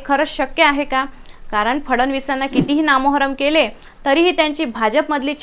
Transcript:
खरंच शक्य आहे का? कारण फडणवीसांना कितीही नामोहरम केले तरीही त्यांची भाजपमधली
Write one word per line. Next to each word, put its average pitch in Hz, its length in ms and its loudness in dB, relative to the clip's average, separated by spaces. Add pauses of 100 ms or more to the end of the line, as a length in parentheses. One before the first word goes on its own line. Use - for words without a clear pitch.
खरंच - 320 0
शक्य 285 260 -2
आहे 285 220 2
का? 262 200 -2 (460)
कारण 226 360 0
फडणवीसांना 269 600 0
कितीही 269 340 2
नामोहरम 277 540 2
केले 285 340 2 (380)
तरीही 330 260 4
त्यांची 302 320 0
भाजपमधली 269 800 0